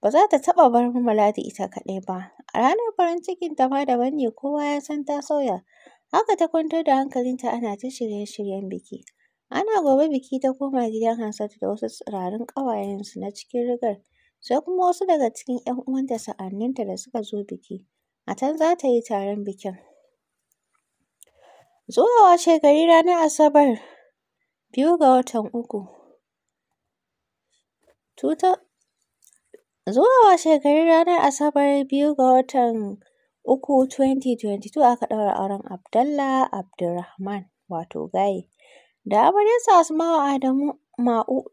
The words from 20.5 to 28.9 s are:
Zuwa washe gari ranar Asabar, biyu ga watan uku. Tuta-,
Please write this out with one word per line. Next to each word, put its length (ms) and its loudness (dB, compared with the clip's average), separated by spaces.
Zuwa 400 6
washe 280 4
gari 280 6
ranar 400 6
Asabar, 500 4
biyu 240 2
ga 100 4
watan 320 -6
uku. 320 -8
Tuta-, 420 0